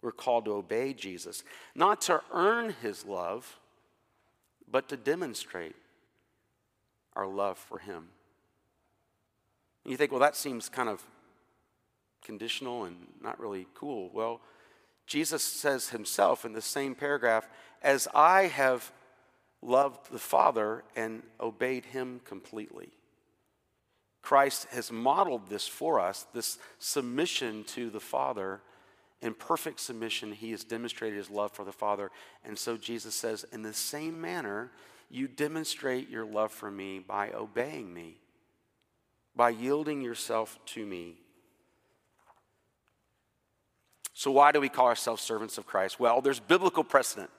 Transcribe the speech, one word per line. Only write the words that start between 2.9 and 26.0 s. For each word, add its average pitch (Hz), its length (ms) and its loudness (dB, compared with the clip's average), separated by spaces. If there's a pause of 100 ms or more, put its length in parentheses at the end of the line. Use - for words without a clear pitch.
love, 98 540 -6 (1080)
but 127 200 0
to 135 80 -6
demonstrate 117 800 -4 (1400)
our 98 120 -4
love 98 300 -2
for - 220 -14
him. 87 300 -14 (1800)
And 143 60 -6
you 127 60 -4
think, 139 140 2
"Well, 131 100 2
that 147 140 6
seems 123 320 -6
kind 123 220 -2
of 98 120 -6 (1200)
conditional 113 600 -6
and 87 240 -12 (140)
not 110 180 -8
really 98 340 -8
cool." 113 400 -8
Well, 113 280 -4 (640)
Jesus 151 380 0
says - 460 0
himself 110 560 2
in 113 80 -8
the 110 80 -8
same 139 320 -4
paragraph, 123 540 2 (340)
"As 139 320 4
I 180 340 8
have 131 440 2 (720)
loved 127 480 2
the 117 60 -10
Father 110 680 4 (120)
and 113 260 -4 (180)
obeyed 123 460 -2
him 127 400 -8
completely." 98 680 -14 (1300)
Christ 139 480 4
has 120 200 -6
modeled 123 580 0
this 104 180 -6
for 147 320 0
us, 92 340 -2